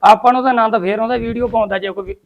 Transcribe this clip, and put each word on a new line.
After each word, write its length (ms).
ਆਪਾਂ 300
ਨੂੰ 100
ਤਾਂ 80
ਆਨੰਦ 320
ਫੇਰ 160
ਆਉਂਦਾ 180
ਵੀਡੀਓ 320
ਪਾਉਂਦਾ 300
ਜੇ 120
ਕੋਈ 240